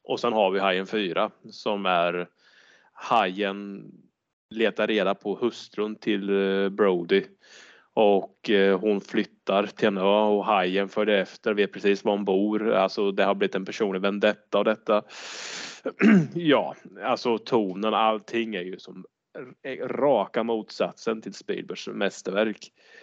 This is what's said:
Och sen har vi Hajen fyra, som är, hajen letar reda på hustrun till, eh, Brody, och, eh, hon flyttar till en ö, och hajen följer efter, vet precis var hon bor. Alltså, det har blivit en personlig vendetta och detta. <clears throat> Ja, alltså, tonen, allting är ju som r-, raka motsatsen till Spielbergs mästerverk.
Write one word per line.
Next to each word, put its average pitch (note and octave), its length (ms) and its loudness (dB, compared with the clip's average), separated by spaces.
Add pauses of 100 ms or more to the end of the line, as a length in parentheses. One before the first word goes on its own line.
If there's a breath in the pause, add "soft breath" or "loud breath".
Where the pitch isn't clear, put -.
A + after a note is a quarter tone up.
Och - 160 -4
sen A#2 140 0
har G2+ 180 4
vi F#2+ 80 0
Hajen F#2+ 280 0
fyra, G2+ 440 -2 (180)
som G2+ 360 -4
är, F2 420 0 (640 soft breath)
hajen G2+ 880 -2 (680)
letar G#2+ 380 0
reda G2 280 0
på G2 200 -6
hustrun G#2+ 600 -4
till, G2+ 340 -2
eh, G2 400 0
Brody, F#2+ 560 2 (680 loud breath)
och, G2+ 560 2
eh, G2 300 4
hon G#2 220 0
flyttar G#2 640 -2
till G#2+ 220 -2
en G2 100 0
ö, F#2 40 -2
och G#2 440 4
hajen G2 440 2
följer G#2+ 280 2
efter, G2 360 -2
vet G2+ 200 0
precis G2 300 0
var G#2+ 80 2
hon G2+ 140 -2
bor. G#2+ 480 2
Alltså, G2+ 380 2
det G2 120 0
har G2 120 2
blivit G2 200 -2
en F#2+ 100 -4
personlig G2 360 -2
vendetta G2+ 560 -2
och G#2 80 2
detta. G#2+ 420 0
<clears throat> - 60 -20 (1200 loud breath)
Ja, C#3 420 2 (280)
alltså, A#2 340 0
tonen, G#2+ 560 -2
allting A2 600 0
är F2+ 60 -4
ju F#2 180 -10
som F#2 260 -18 (580)
r-, C3 240 -8
raka A#2 560 0
motsatsen A2+ 800 -4
till G2+ 120 -12
Spielbergs - 540 -10
mästerverk. G#2 840 -4 (320 soft breath)